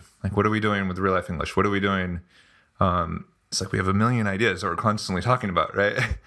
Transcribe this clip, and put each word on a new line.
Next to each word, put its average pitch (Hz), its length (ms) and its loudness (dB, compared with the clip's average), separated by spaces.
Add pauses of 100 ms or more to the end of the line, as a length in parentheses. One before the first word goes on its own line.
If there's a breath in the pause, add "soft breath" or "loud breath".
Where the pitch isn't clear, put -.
(240)
Like, 98 120 -4
what 101 100 4
are 107 40 4
we 107 100 0
doing 101 280 0
with 92 120 -4
real 95 140 2
life 90 160 -2
English? 80 260 -6
What 98 100 4
are 104 40 2
we 98 100 0
doing? 92 420 -2 (580 soft breath)
Um, 87 460 0 (240)
it's - 120 -4
like 92 100 -8
we 101 60 0
have 95 100 0
a 95 60 2
million 113 320 2
ideas 98 360 0
that 104 60 -4
we're 85 80 -2
constantly 107 460 0
talking 120 280 0
about, 85 260 0
right? 101 220 2
<laughs> 123 280 -2